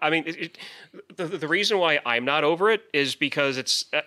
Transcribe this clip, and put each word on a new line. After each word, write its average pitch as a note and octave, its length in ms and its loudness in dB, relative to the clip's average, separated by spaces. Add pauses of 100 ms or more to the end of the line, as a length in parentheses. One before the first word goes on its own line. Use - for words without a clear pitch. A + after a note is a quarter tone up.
I D#3 100 0
mean, D#3+ 160 0
it, E3 100 -8
it, E3 220 -12 (580)
the, - 80 -6
the, E3+ 140 -6
the D3 100 -6
reason G3 300 2
why D#3+ 260 4
I'm A#2+ 220 0
not D3 180 2
over E3+ 260 2
it G#3+ 120 0 (100)
is C#3 220 0
because C#3 420 0
it's, - 300 -2 (200)